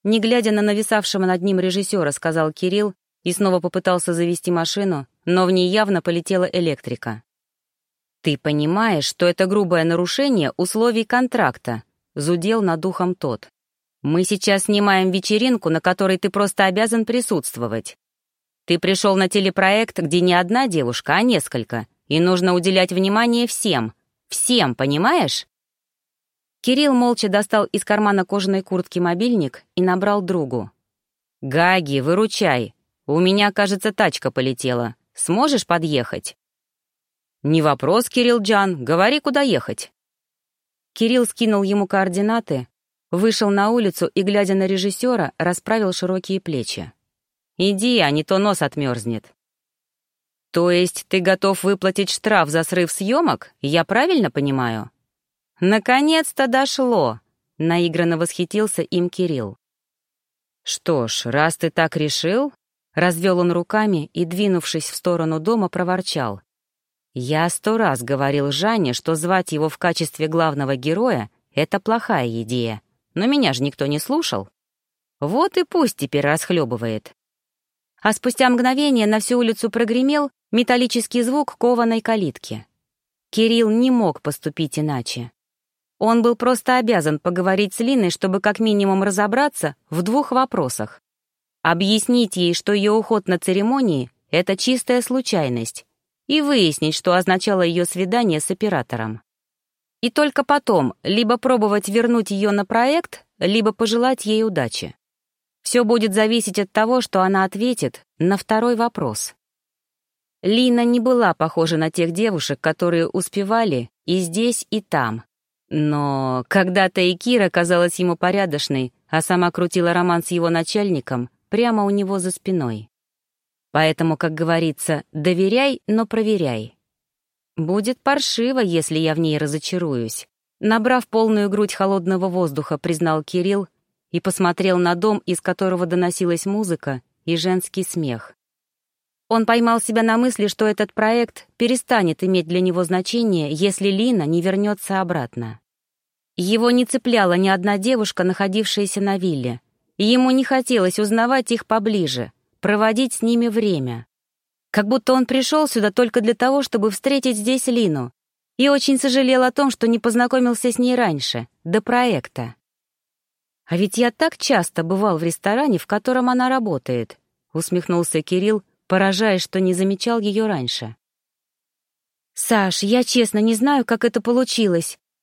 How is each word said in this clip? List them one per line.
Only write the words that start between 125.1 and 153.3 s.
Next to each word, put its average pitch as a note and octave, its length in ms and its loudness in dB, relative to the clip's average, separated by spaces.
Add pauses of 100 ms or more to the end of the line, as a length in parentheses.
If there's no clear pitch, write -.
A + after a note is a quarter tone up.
доверяй, F#3+ 760 0
но G#3+ 200 0
проверяй. E3+ 720 -2 (800)
"Будет G3+ 440 -2
паршиво, C4 600 -2
если E3+ 380 0
я D#3+ 160 0
в D#3+ 60 0
ней D#3 180 0
разочаруюсь", D3 920 -4 (320)
набрав A#3 480 2
полную A3 420 2
грудь G3+ 240 0
холодного F#3+ 560 0
воздуха, D3+ 480 -2
признал D#3+ 440 0
Кирилл F#3 460 -2 (440)
и E3+ 80 -4
посмотрел F#3 580 0
на F3 180 2
дом, G#3 300 0
из F3+ 160 -4
которого F#3 440 -2
доносилась F3 600 0
музыка F3+ 560 -4 (240)
и E3 120 0
женский F#3 460 -2
смех. C3 520 -6 (920)
Он A3+ 180 2
поймал A#3 340 2
себя A3+ 220 0
на A3+ 160 2
мысли, A#3 300 0
что G#3+ 180 -2
этот G#3+ 280 0
проект A3+ 540 0 (100)
перестанет A3+ 640 0
иметь F#3 240 2
для F3 140 0
него F3+ 220 0
значение, F#3 680 0
если F#3+ 380 0
Лина G3+ 340 0
не E3 180 0
вернётся G3 600 -2
обратно. A#2+ 580 -6 (760)
Его A3 360 0
не B3 140 2
цепляла A3+ 480 2
ни F#3+ 140 2
одна G3 300 0
девушка, G#3+ 460 0
находившаяся G3 800 -2
на G3 160 0
вилле, C3+ 440 -4 (360)
и G3+ 80 0
ему B3+ 260 4
не C4 120 2
хотелось A#3+ 540 0
узнавать A#3 540 0
их A#3 160 -2
поближе, G3 640 -2 (280)
проводить A3 540 0
с - 80 -8
ними A#3 280 2